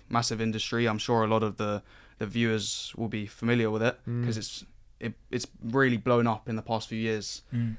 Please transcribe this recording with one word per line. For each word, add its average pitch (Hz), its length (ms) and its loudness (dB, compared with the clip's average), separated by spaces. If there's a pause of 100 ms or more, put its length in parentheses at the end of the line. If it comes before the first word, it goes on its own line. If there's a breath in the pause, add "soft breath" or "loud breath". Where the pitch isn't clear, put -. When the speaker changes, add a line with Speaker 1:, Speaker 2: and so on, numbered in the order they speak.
Speaker 1:
massive 117 320 0
industry. 113 460 0
I'm 107 100 0
sure 113 260 4
a 107 40 2
lot 110 160 4
of 104 140 -2
the, 104 260 -2 (340 soft breath)
the - 80 -4
viewers 110 720 -2
will 113 100 -4
be 107 200 -6
familiar 113 420 2
with 110 140 0
it 120 240 0
Speaker 2:
Mm. 120 180 -2
Speaker 1:
'cause 113 120 0
it's, - 280 -8 (340)
it, 117 140 -6 (160)
it's 120 160 -4 (180)
really 123 340 4
blown 120 280 4
up 113 240 -2
in 113 60 -4
the 110 80 -6
past 110 260 -4
few 113 80 -6
years. 110 460 -4 (100)
Speaker 3:
Mm. 117 260 -2